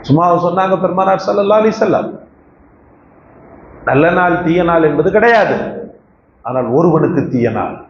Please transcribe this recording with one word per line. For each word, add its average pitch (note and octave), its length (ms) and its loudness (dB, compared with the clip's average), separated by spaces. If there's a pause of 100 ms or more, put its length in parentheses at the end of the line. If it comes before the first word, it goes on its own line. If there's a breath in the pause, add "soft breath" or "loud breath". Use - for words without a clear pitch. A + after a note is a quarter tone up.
சும்மா D#3 180 2 (200)
சொன்னாங்க F#3+ 380 0
பெருமானார் F#3 440 0
ஸல்லல்லாஹு G3+ 360 2
அலைஹி A3 120 2
வஸல்லம், C#3 340 -2 (1800)
நல்ல C#3 160 2 (140)
நாள் F3 260 0
தீய E3+ 240 0
நாள் E3 200 2
என்பது D#3+ 280 0
கிடையாது, G#3 400 2 (880)
ஆனால் B2 320 -4
ஒருவனுக்கு D3+ 460 2 (100)
தீய A#2 240 0
நாள். F#2 180 -6 (140)